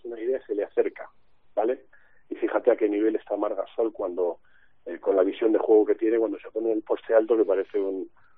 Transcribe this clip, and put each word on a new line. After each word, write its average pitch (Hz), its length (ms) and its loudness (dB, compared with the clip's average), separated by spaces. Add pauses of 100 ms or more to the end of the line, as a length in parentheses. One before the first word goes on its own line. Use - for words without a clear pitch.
una 117 160 -12
idea, 123 260 -2
se 107 80 -6
le 101 100 -2
acerca, - 460 -4 (460)
¿vale? - 300 -2 (440)
Y - 60 -10
fíjate - 340 0
a - 60 4
qué 113 120 0
nivel 107 280 0
está - 200 -6
Marc 104 200 -4
Gasol 110 360 -4
cuando, 87 460 -4 (480)
eh, 85 140 -10
con 98 160 0
la 95 80 4
visión 104 280 0
de 104 60 4
juego 107 260 6
que 104 120 0
tiene, 113 220 0
cuando 104 200 -2
se - 140 -18
pone 113 180 -2
en 110 60 -2
el 110 60 -4
poste - 320 -2
alto 110 220 4
que 110 80 4
parece 95 360 0
un, 95 280 -4 (300)